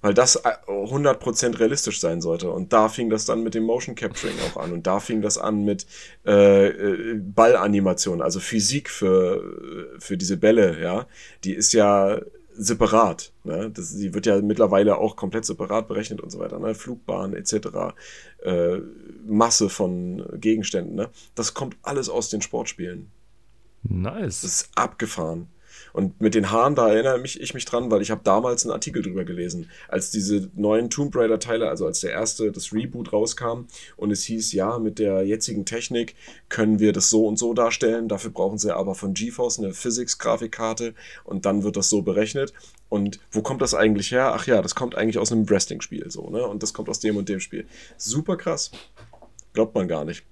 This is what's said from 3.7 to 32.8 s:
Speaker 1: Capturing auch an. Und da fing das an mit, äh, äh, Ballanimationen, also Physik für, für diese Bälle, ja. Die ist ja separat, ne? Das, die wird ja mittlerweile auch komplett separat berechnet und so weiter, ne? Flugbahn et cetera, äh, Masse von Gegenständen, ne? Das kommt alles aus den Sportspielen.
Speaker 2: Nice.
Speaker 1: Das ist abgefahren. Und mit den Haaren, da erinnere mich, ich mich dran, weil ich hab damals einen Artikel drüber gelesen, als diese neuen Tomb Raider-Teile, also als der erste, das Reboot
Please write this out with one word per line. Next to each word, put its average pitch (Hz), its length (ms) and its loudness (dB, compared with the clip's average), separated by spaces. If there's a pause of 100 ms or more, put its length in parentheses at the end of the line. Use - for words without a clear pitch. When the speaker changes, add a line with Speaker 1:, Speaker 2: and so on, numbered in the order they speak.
Speaker 1:
Capturing - 420 -6 (140)
auch - 100 -12
an. 85 120 -6
Und 85 140 -4
da 95 120 2
fing 110 240 -2
das 104 140 0
an 104 280 0
mit, 104 220 -2 (400)
äh, 101 420 10
äh, 104 500 0
Ballanimationen, 98 1040 4
also 85 180 0
Physik 117 480 -2
für, 92 540 2 (560)
für - 180 -6
diese 90 220 -2
Bälle, 98 420 6
ja. 92 260 -4 (380)
Die 92 100 -4
ist 104 200 0
ja 101 460 6 (320)
separat, 107 800 2 (120)
ne? 90 280 -6
Das, 85 240 -12
die 98 160 -4
wird 98 140 -2
ja 98 160 4
mittlerweile 104 560 4
auch 104 180 -2
komplett 107 280 -6
separat 107 440 -4
berechnet 104 320 -6
und - 100 -14
so - 80 -14
weiter, 87 200 -8
ne? 110 160 -4
Flugbahn 98 600 -8
et 95 120 -8
cetera, - 480 -4 (480)
äh, 87 360 2 (480)
Masse 110 420 4
von 90 560 -2 (160)
Gegenständen, 101 540 0
ne? 101 140 -4 (260)
Das - 200 -6
kommt - 280 -8
alles 135 260 -4
aus 113 200 -4
den 104 140 -4
Sportspielen. 95 680 -8 (720)
Speaker 2:
Nice. 107 600 -4
Speaker 1:
Das - 20 -8
ist - 300 -4
abgefahren. - 720 -4 (460)
Und - 280 -2
mit 107 160 4
den 98 160 2
Haaren, 127 240 4
da 117 120 6
erinnere 123 300 4
mich, 131 220 -8
ich - 120 -10
mich 127 120 -8
dran, 120 260 -2
weil 104 100 4
ich 104 120 -2
hab 107 100 -6
damals 120 420 2
einen 117 80 -4
Artikel - 300 -4
drüber 92 220 -4
gelesen, 87 440 -8 (200)
als - 240 -4
diese 101 420 0
neuen 107 340 2
Tomb 143 280 -2
Raider-Teile, 113 520 2
also 120 180 -4
als - 140 -4
der - 120 -4
erste, 110 400 -2
das - 200 -10
Reboot 120 400 -6